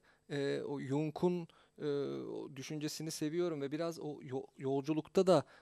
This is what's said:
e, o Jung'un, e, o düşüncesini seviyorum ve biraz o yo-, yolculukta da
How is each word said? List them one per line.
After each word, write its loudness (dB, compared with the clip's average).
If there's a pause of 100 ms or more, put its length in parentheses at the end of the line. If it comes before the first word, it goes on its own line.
(300)
e, 0
o -4
Jung'un, 0 (300)
e, -4 (340)
o -8
düşüncesini -6
seviyorum -2
ve -4
biraz -4
o -8
yo-, -6 (100)
yolculukta 2
da 8 (180)